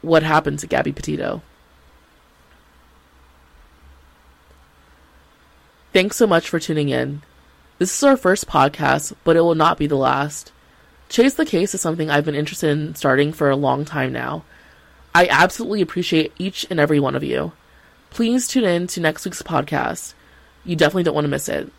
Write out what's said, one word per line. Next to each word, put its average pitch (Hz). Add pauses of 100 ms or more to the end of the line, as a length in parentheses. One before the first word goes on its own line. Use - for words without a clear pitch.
what 160
happened 151
to 160
Gabby 143
Petito. - (4000)
Thanks 190
so 233
much 170
for 170
tuning 151
in. 135 (560)
This 185
is -
our 277
first 190
podcast, 139 (100)
but 165
it 165
will 170
not 156
be 147
the 147
last. 135 (560)
Chase 262
the 320
Case 196
is 185
something 156
I've 147
been 147
interested 151
in 151
starting 143
for 147
a 135
long 139
time 135
now. 127 (720)
I 180
absolutely 196
appreciate 175
each 185
and 175
every 147
one 135
of 139
you. 143 (580)
Please 233
tune 254
in 175
to -
next 156
week's -
podcast. 143 (500)
You 175
definitely 175
don't 160
want 147
to 147
miss 139
it. -